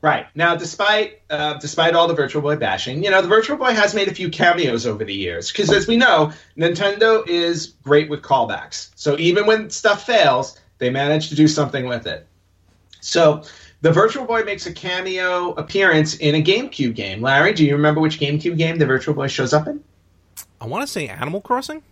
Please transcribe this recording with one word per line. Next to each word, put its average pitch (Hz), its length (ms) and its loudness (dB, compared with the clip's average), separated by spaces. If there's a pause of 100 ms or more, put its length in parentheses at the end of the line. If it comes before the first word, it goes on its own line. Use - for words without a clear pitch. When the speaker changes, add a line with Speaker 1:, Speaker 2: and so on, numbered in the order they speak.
Speaker 1:
Right. 151 320 0
Now, 170 220 0
despite, 202 720 -2
uh, 151 260 -4
despite 151 380 -2
all 170 140 4
the 165 60 0
Virtual 147 280 -2
Boy 147 140 0
bashing, 147 480 -4
you 202 80 0
know, 190 100 6
the 175 60 0
Virtual 220 300 2
Boy 254 160 0
has 208 200 2
made 202 140 0
a 190 60 -4
few 180 160 -6
cameos 156 580 0
over 110 160 -4
the 101 100 -8
years. 87 380 -6
'Cause 190 220 0
as 196 140 2
we 233 100 2
know, 165 340 4 (260)
Nintendo 202 720 2
is 170 460 -2 (100)
great 147 260 2
with 147 120 -6
callbacks. - 760 -2
So 143 240 -2
even 180 260 2
when 214 240 2
stuff - 360 -2
fails, 143 520 2 (200)
they 123 120 -2
manage 143 400 0
to 151 60 -8
do 156 140 6
something 139 360 -2
with 120 220 -6
it. 92 180 -10 (760)
So 156 420 2 (380)
the 160 100 4
Virtual 226 340 2
Boy 220 200 0
makes 202 220 -8
a 170 60 -10
cameo 180 840 -4
appearance 156 600 2
in 147 200 0
a 156 60 2
GameCube 165 540 0
game. 101 260 -8
Larry, 175 320 4
do 160 120 4
you 143 80 2
remember 151 260 2
which 156 220 0
GameCube 151 360 -2
game 160 200 0
the 151 80 4
Virtual 131 280 -2
Boy 139 140 -4
shows 131 260 -2
up 151 140 0
in? 294 140 -10 (800)
Speaker 2:
I 113 40 -12
wanna 196 220 -6
say 151 220 -8
Animal 147 320 -8
Crossing? 269 500 -6